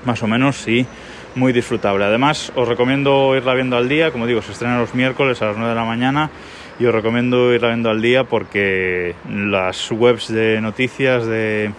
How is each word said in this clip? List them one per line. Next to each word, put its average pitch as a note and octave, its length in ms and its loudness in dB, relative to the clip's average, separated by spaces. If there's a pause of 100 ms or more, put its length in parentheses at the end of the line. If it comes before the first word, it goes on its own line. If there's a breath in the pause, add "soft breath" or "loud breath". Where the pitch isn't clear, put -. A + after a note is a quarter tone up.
más A#2+ 180 -2
o A2 60 -2
menos, C3 400 0
y A#2+ 180 2 (500 loud breath)
muy B2+ 180 2
disfrutable. G#2 500 0
Además, B2+ 520 0
os B2 120 0
recomiendo C3+ 680 2
irla B2+ 160 0
viendo B2+ 240 0
al B2 100 2
día. D#3 220 2
Como A#2 160 -4
digo, A#2 160 0
se G#2 100 -12
estrena A#2+ 280 -2
los A#2 160 -2
miércoles C3 480 0
a - 20 0
las G#2 120 -2
nueve A2+ 120 -2
de A#2 60 -2
la A2+ 100 -2
mañana C3 460 0 (480 loud breath)
y A#2+ 60 2
os A#2+ 80 4
recomiendo A#2+ 600 2
irla A#2 140 2
viendo A#2 240 0
al A2 100 0
día B2+ 220 4
porque F#2+ 880 -2 (180)
las G2+ 600 -2
webs A#2 420 2
de A2 260 2
noticias A#2+ 680 0
de G#2+ 520 -2